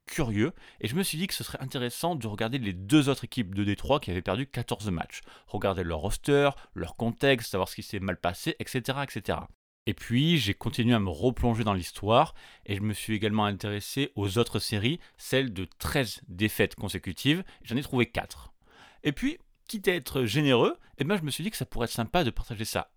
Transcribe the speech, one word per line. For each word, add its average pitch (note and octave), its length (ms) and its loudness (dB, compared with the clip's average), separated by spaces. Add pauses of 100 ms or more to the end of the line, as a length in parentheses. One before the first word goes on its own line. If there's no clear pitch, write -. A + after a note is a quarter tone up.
curieux, A#2+ 460 0 (300)
et G#2+ 80 -2
je B2+ 60 -4
me F#3+ 60 2
suis D#3+ 160 -2
dit F#3 80 -2
que - 80 -4
ce - 120 -6
serait - 160 -10
intéressant C3 540 -2
de A2+ 120 -4
regarder A2+ 300 -2
les G2+ 160 0
deux A2 340 6
autres C3+ 160 0
équipes F#2+ 320 -4
de G2+ 80 2
Détroit G2+ 380 2
qui - 100 -4
avaient F2+ 100 0
perdu G#2 240 -2
quatorze - 440 -4
matchs. - 320 -4 (240)
Regarder F#2+ 400 -2
leur E2 140 -2
roster, C#3+ 500 2 (240)
leur F2 240 -8
contexte, A#2+ 540 2
savoir F#2 180 0
ce - 60 -12
qui - 80 -10
s'est G2 180 -6
mal F#2+ 180 -4
passé, - 400 -2
et - 80 -6
cetera, C3+ 380 -4
et - 40 -10
cetera. - 380 -4 (380)
Et G#2 80 0
puis, D3+ 440 4
j'ai G2+ 160 2
continué A#2+ 400 0
à A2+ 60 4
me G2 100 0
replonger A2+ 540 0
dans G#2 100 2
l'histoire, A2 600 2 (320)
et G2+ 100 -4
je G2 60 -4
me G#2+ 100 0
suis A2 220 -4
également G#2+ 320 2
intéressé G#2 680 -4
aux G2+ 220 0
autres A2+ 220 2
séries, A2+ 400 0 (160)
celles C3 380 0
de F#2+ 100 -4 (160)
treize - 480 -2
défaites G2+ 480 0
consécutives. G#2 680 -2 (180)
J'en A#2+ 140 -4
ai C#3+ 60 -2
trouvé B2 220 2
quatre. - 460 -8 (520)
Et D3+ 100 0
puis, C#4 240 -4 (320)
quitte G3+ 180 -2
à F3+ 60 4
être C3+ 320 -2
généreux, C#3 520 4 (200)
eh C#3 80 0
ben, G3 100 2
je E3 80 -2
me C#3+ 80 -4
suis D#3 140 -4
dit A3 60 -2
que - 60 -8
ça C3 80 -2
pourrait A#2 200 -2
être - 60 -4
sympa B2+ 340 2
de A#2 60 2
partager A2 340 -4
ça - 320 -4